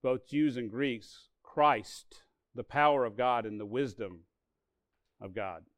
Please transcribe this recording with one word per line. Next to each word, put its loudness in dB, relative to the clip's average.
both -2
Jews 0
and -6
Greeks, -6
Christ, 0
the -8
power 4
of -6
God 2
and -6
the -6
wisdom -6
of -12
God. -8